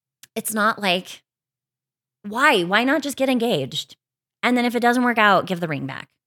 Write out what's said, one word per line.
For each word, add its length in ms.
it's 200
not 260
like, 420
why? 400
Why 220
not 160
just 160
get 120
engaged? 680
And 140
then 80
if 100
it 60
doesn't 220
work 140
out, 280
give 140
the 80
ring 200
back. 200